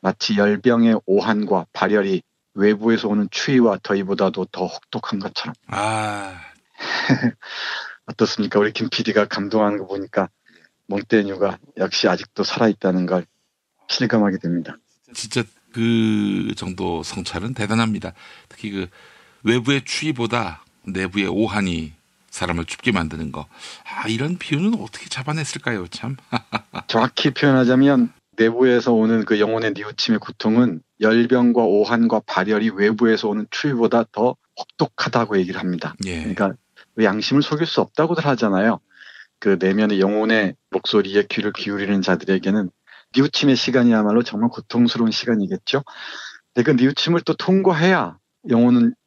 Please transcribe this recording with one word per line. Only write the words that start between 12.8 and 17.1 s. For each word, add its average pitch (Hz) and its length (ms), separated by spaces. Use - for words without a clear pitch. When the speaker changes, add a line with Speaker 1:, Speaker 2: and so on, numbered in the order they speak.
Speaker 1:
걸 87 200
실감하게 104 500
됩니다. 87 380
Speaker 2:
진짜 117 300
그 107 840
정도 90 460
성찰은 87 520